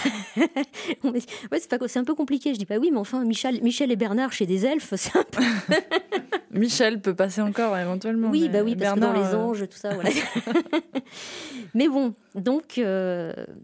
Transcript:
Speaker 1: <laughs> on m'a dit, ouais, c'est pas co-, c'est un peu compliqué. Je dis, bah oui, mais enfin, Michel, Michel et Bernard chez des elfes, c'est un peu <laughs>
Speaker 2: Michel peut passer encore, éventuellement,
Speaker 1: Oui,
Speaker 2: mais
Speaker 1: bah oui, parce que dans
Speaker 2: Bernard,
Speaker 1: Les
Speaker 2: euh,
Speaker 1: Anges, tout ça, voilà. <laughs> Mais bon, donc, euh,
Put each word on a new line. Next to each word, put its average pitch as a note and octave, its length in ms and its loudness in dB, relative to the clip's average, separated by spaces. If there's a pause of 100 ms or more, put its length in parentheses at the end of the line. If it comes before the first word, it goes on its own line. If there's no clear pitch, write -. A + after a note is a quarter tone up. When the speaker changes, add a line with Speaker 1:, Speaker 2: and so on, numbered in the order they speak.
(440)
Speaker 1:
<laughs> - 600 -4
on C4 80 2
m'a A#3+ 80 0
dit, - 60 -6 (240)
ouais, D4+ 80 0
c'est - 120 -6
pas B3 80 0
co-, B3 100 -4
c'est - 100 -2
un B3 60 0
peu D4+ 100 0
compliqué. C#4+ 380 0
Je A#3 60 -4
dis, G3 80 -4
bah G#3 120 -2
oui, D#4 140 2
mais B3+ 60 2
enfin, B3 260 -2
Michel, A#3 380 0
Michel A#3+ 300 2
et A#3 40 2
Bernard A3+ 380 0
chez G#3+ 100 0
des F#3 220 2
elfes, D4 300 0
c'est - 200 0
un F#4+ 80 4
peu - 180 -2 (540)
<laughs> - 540 -4
Speaker 2:
Michel A3 500 2
peut G3 140 0
passer F#3+ 260 0
encore, G#3 380 0
éventuellement, G#3 520 0
Speaker 1:
Oui, D4+ 120 4
Speaker 2:
mais E4 60 2
Speaker 1:
bah G#3 140 4
oui, A3+ 140 0
parce G3 180 2
que G#3 60 4
dans A#3 120 4
Speaker 2:
Bernard, G3+ 180 2
Speaker 1:
Les F#3 40 0
Speaker 2:
euh, F3+ 80 2
Speaker 1:
Anges, G3 260 -2
tout - 100 -20
ça, G3+ 160 -4
voilà. F#3+ 160 0
<laughs> C4+ 1600 -4
Mais C4 140 4
bon, C4 260 0 (200)
donc, B3+ 440 -2
euh, F#3 540 -2 (320)